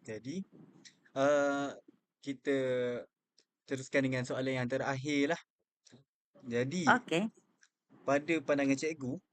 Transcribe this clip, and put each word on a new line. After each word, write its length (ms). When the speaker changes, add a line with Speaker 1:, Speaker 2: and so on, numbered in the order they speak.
Speaker 1:
jadi, 400
uh, 640
kita 320
teruskan 400
dengan 160
soalan 400
yang 60
terakhir 680
lah. 40
Jadi, 480
Speaker 2:
Okey. 400
Speaker 1:
pada 320
pandangan 400
cikgu 400